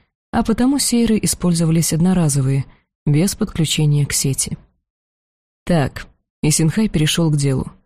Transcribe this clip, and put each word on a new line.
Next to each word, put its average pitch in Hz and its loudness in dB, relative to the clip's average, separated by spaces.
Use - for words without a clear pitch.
а 233 0
потому 247 0
сейеры 233 0
использовались 170 0
одноразовые, 151 0
без 151 2
подключения 147 0
к - -4
сети. - -4
«Так», 160 0
и 151 2
Синхай 165 0
перешел 156 0
к 151 0
делу. 139 -2